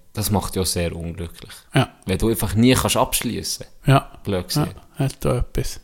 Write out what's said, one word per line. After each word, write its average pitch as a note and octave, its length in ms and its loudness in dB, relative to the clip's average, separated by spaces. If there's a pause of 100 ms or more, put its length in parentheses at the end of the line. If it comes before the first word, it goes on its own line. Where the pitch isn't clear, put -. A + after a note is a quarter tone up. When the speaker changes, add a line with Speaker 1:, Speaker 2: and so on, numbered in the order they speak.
(140)
Speaker 1:
das - 180 -4
macht G2 240 0
dich F#2+ 60 0
auch F#2 60 0
sehr E2+ 280 -2
unglücklich. E2 560 -10 (220)
Speaker 2:
Ja. B2+ 180 2 (140)
Speaker 1:
Wenn F#2 140 0
du A2 100 2
einfach G2 240 -2
nie A#2+ 220 6
kannst G#2+ 220 2
abschliessen. - 680 -2 (220)
Speaker 2:
Ja. C3+ 240 6 (120)
Speaker 1:
Blöd F#2 240 -2
gesagt. - 280 -4 (240)
Speaker 2:
Ja, C#3 60 0
hat - 200 -4
da B2+ 140 2
etwas. - 440 -4